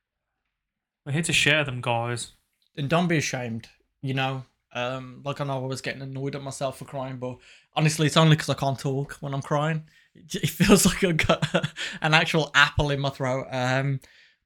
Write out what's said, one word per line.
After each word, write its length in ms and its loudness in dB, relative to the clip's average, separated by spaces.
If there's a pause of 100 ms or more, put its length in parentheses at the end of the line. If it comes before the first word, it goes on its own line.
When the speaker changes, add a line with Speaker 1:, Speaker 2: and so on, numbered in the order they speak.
(1080)
Speaker 1:
we're 60 -6
here 100 0
to 100 -2
share 300 4
them, 180 -4
guys. 520 -4 (440)
Speaker 2:
And 120 -6
don't 180 2
be 120 2
ashamed, 500 -6 (340)
you 120 -4
know? 300 -2 (280)
Um, 520 -8
like, 160 -6
I 40 -4
know 180 -4
I 40 -6
was 160 -6
getting 200 -8
annoyed 320 -8
at 80 -10
myself 360 -6
for 60 -14
crying, 340 -10
but 180 -8 (400)
honestly, 320 2
it's 80 -2
only 180 8
'cause 160 2
I 40 0
can't 240 -2
talk 420 -6
when 140 -8
I'm 80 -4
crying. 420 -2 (300)
It, 220 -12
it 140 0
feels 360 6
<laughs> 40 6
like 140 -2
I've 120 2
got 300 2 (540)
an 140 4
actual 400 2
apple 360 4
in 100 0
my 100 -2
throat. 400 -4
Um, 500 0 (440)